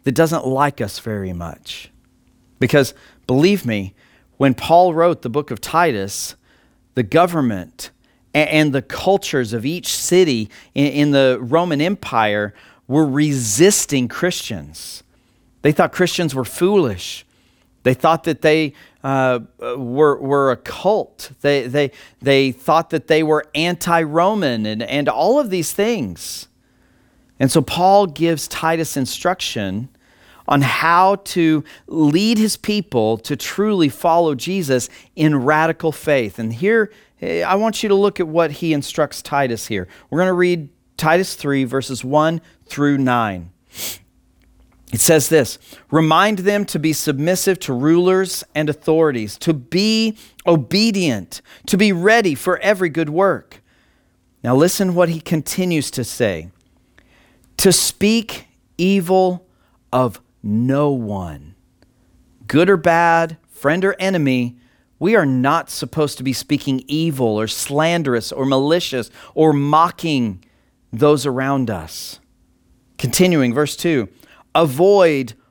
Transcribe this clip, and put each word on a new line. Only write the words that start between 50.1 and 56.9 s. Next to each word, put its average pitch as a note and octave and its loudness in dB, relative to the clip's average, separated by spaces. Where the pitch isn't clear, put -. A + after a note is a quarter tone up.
obedient, E3+ 0
to G3+ 0
be G3+ 4
ready F#3+ 2
for F3 -2
every F#3+ 0
good D3+ -4
work." F3 -2
Now B2 2
listen F3+ 2
what E3+ 2
he D#3+ -6
continues E3+ -2
to B2+ -6
say. F2+ -4